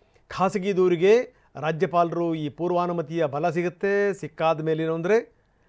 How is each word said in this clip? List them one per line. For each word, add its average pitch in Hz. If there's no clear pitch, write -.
ಖಾಸಗಿ 190
ದೂರಿಗೆ 185
ರಾಜ್ಯಪಾಲರು 165
ಈ 151
ಪೂರ್ವಾನುಮತಿಯ 170
ಬಲ 147
ಸಿಗುತ್ತೆ. 196
ಸಿಕ್ಕಾದ 160
ಮೇಲೇನು 160
ಅಂದ್ರೆ 185